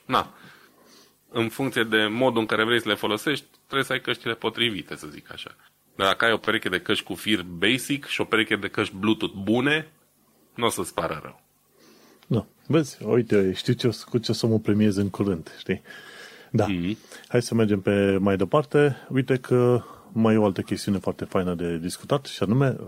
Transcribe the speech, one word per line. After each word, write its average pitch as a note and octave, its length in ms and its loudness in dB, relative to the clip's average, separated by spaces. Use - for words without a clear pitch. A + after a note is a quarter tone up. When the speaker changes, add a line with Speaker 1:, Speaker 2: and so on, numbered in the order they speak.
Speaker 1:
na, A#2 280 0
în A2+ 200 -2
funcție B2+ 340 -2
de A2 260 2
modul A#2 300 2
în A2 60 2
care G#2+ 180 0
vrei A#2 180 2
să - 60 -6
le G#2 80 2
folosești, A2 500 -2
trebuie C3+ 200 -2
să C3 100 -4
ai C3 80 -2
căștile A#2+ 320 -4
potrivite, A2 640 -4
să D2+ 120 -12
zic D2 240 -18
așa. - 240 -16
Dar G2 120 0
dacă F#2+ 180 2
ai A2+ 60 4
o G#2+ 60 2
pereche A2 320 -2
de F2+ 100 2
căști F#2+ 240 -2
cu - 100 -8
fir G2 300 0
basic A2+ 600 -2
și - 160 -4
o - 20 0
pereche A2 320 2
de G2+ 120 -4
căști G#2 280 -4
Bluetooth G2+ 380 0
bune, C3 480 0
n-o A#2 140 0
să-ți F#2 240 -4
pară E2 300 -4
rău. - 180 -20
Speaker 2:
Da. A2+ 180 0
Vezi, D3 360 0
uite, G#2+ 500 2
știu B2 200 0
ce - 140 0
o A2+ 40 4
să, - 180 -10
cu - 80 -2
ce A#2 140 -2
o - 20 0
să A#2+ 140 0
mă A2 120 4
premiez G#2+ 360 4
în G2+ 140 0
curând, F#2 500 -2
știi? - 220 -4
Da. G#2+ 140 2
Speaker 1:
Mhm. F#2+ 320 -2
Speaker 2:
Hai B2 140 2
să A#2 140 -6
mergem G#2 260 2
pe G2+ 360 4
mai G2 200 2
departe. C#3+ 600 2
Uite C3 280 0
că B2 460 2
mai A2 220 4
e A2+ 40 6
o G#2+ 80 6
altă G2 160 0
chestiune G2 360 -2
foarte F2+ 280 -4
faină F2+ 280 -2
de E2+ 240 -2
discutat, F2+ 480 -4
și - 180 -8
anume B2+ 340 2